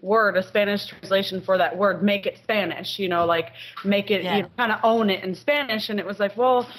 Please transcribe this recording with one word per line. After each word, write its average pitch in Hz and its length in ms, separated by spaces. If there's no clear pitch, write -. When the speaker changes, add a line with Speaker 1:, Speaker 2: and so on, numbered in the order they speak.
Speaker 1:
word, 202 360
a 185 60
Spanish 202 440
translation 190 540
for 190 160
that 175 200
word, 185 260
make 202 220
it 190 160
Spanish, 190 580
you 196 100
know, 170 160
like, 170 260
make 202 280
it, 190 120
Speaker 2:
Yeah. 180 140
Speaker 1:
you 196 60
know, - 140
kinda 220 260
own 226 260
it 190 140
in 185 120
Spanish." 262 540
And 208 100
it 185 60
was 196 140
like, 202 180
well, 247 300